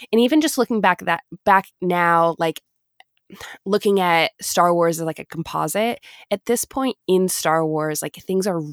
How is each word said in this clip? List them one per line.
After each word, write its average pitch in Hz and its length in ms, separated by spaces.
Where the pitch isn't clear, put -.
and 226 100
even 269 200
just 320 160
looking 226 240
back 185 240
that, 170 180
back 196 220
now, 170 560
like, 165 240
looking 202 360
at 170 300
Star 175 320
Wars 170 260
as, 165 60
like, 160 140
a - 60
composite, 160 760
at - 160
this 233 200
point 262 320
in 185 220
Star 160 360
Wars, 156 360
like, 151 140
things 190 300
are 175 160